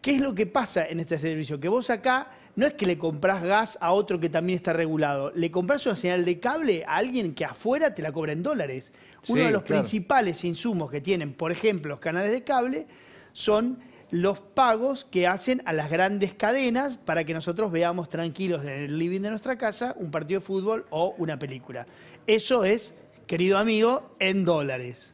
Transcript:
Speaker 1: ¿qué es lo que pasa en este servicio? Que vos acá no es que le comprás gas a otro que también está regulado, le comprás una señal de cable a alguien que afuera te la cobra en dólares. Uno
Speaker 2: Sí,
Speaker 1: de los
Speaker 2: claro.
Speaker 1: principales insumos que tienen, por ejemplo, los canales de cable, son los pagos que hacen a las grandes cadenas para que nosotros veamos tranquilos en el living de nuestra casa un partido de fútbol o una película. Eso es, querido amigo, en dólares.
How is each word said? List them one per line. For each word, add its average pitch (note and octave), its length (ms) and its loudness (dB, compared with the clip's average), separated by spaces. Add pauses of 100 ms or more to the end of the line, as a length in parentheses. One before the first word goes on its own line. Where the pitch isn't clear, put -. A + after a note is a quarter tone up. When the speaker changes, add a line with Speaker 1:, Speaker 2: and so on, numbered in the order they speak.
Speaker 1:
¿qué C#4+ 140 2
es C4 40 2
lo C4+ 140 0
que G3+ 120 0
pasa F#3+ 400 0
en E3 120 -6
este D#3+ 200 -2
servicio? D3+ 420 -4
Que E3 80 -2
vos A#3+ 200 0
acá B3+ 440 0 (240)
no A#3+ 100 2
es D4 80 0
que G3+ 120 -2
le F3 120 2
comprás E3+ 460 0
gas G#3 360 2
a F3 120 2
otro G3+ 260 2
que E3 100 0
también E3+ 280 0
está F3 160 -2
regulado, D#3 640 0
le E3 160 0
comprás F3+ 340 0
una G#3+ 80 2
señal F3+ 300 0
de F3 160 0
cable B3 440 0
a D3+ 120 -2
alguien A3+ 360 0
que D#3 120 -4
afuera C4+ 500 0
te E3 80 -6
la D#3 80 -2
cobra D3+ 220 -4
en D#3+ 100 -4
dólares. D#3 500 -4 (360)
Uno B3 140 4
Speaker 2:
Sí, E4+ 40 4
Speaker 1:
de - 60 4
los G3+ 100 2
Speaker 2:
claro. G3+ 200 0
Speaker 1:
principales G#3+ 600 0
insumos E3+ 460 -2
que C#3+ 100 -4
tienen, D#3 340 -2
por E3 180 -4
ejemplo, E3+ 380 0
los C#3 100 -8
canales F#3 320 0
de B3 100 -2
cable, C4 440 0 (460)
son A#3 460 0 (340)
los F#3 260 2
pagos B3+ 680 2
que F3 220 2
hacen A3+ 400 2
a E3+ 60 -2
las D3+ 180 -2
grandes F#3+ 420 2
cadenas B3+ 640 0
para E3 280 -2
que D#3+ 100 -4
nosotros F3 380 -2
veamos E3+ 360 0
tranquilos E3+ 540 -4
en C#3+ 60 -8
el C#3+ 300 -6
living F3 220 -2
de G#3 100 -4
nuestra A3+ 280 -6
casa A#3+ 400 -4
un E3 140 -8
partido D#3+ 280 -2
de F#3+ 60 -18
fútbol G3 440 -2
o E3+ 280 0
una D#3 200 -4
película. B2+ 460 -10 (420)
Eso A3 380 4
es, G#3+ 300 0 (320)
querido F#3 320 4
amigo, A3+ 640 2
en F#3+ 240 2
dólares. C3+ 680 -2